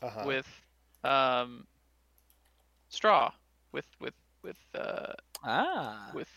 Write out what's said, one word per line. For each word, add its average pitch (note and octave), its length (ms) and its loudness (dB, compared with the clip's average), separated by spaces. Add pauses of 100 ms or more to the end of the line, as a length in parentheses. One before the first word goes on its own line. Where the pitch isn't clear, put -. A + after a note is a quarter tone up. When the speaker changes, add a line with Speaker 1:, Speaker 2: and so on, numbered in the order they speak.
Speaker 1:
Uh-huh. G#2+ 240 -6
Speaker 2:
with, C3+ 220 -2 (560)
um, B2+ 600 2 (1200)
straw, E3+ 420 4 (400)
with, C#3 140 -6 (140)
with, - 140 -8 (300)
with, - 140 -12 (180)
uh, - 380 -6 (300)
Speaker 3:
Ah. C3 680 -2
Speaker 2:
with, - 240 -8